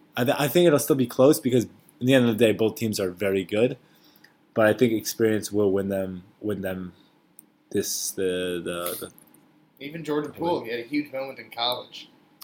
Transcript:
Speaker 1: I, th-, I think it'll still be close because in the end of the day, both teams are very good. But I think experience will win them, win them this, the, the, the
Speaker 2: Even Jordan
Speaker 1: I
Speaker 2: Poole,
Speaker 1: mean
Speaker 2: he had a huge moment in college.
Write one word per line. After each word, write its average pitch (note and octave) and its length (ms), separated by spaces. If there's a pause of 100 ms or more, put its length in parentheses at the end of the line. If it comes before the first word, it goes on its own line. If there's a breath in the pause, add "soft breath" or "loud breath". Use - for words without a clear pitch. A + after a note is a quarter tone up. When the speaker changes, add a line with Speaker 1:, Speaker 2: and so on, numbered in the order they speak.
(160)
Speaker 1:
I, B2 80
th-, B2+ 160
I C#3+ 80
think F3 200
it'll D3 120
still - 160
be B2+ 120
close C#3+ 340
because A#2+ 240 (340)
in A#2+ 80
the C3 60
end B2 160
of A2 80
the A#2 80
day, G#2+ 80
both A2 220
teams A2 260
are F#2 100
very G2 320
good. A#2 340 (760 soft breath)
But A2 140
I A2 60
think A2+ 200
experience G#2+ 580
will G2+ 220
win G2 160
them, F#2+ 340 (160)
win G#2 220
them F#2 320 (800 soft breath)
this, - 400
the, F2+ 520
the, F2 440
the - 40 (760)
Speaker 2:
Even D#3+ 160
Jordan D3+ 320
Speaker 1:
I - 60
Speaker 2:
Poole, E3 220
Speaker 1:
mean A#2 40
Speaker 2:
he A2+ 60
had A#2+ 80
a A#2 80
huge D3 240
moment C3+ 280
in A2+ 100
college. - 600 (340)